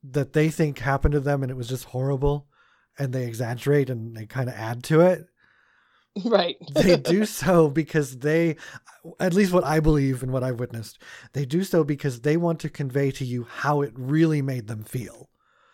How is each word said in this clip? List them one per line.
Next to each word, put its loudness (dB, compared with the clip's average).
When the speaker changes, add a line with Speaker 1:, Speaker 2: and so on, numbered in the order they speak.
Speaker 1:
that -4
they 4
think -2
happened 0
to 0
them 0
and -4
it -12
was -8
just -6
horrible, -2
and -4
they -4
exaggerate 0
and -8
they -12
kinda -6
add -8
to 6
it. 4
Speaker 2:
Right. 2
<laughs> -12
Speaker 1:
They 6
do 2
so 4
because -2
they, 2
at 0
least 4
what 4
I 2
believe 2
and -4
what -2
I've -4
witnessed, -10
they -4
do 0
so 2
because -4
they 2
want 0
to -6
convey -2
to -10
you -4
how -2
it -6
really 2
made -4
them -10
feel. -10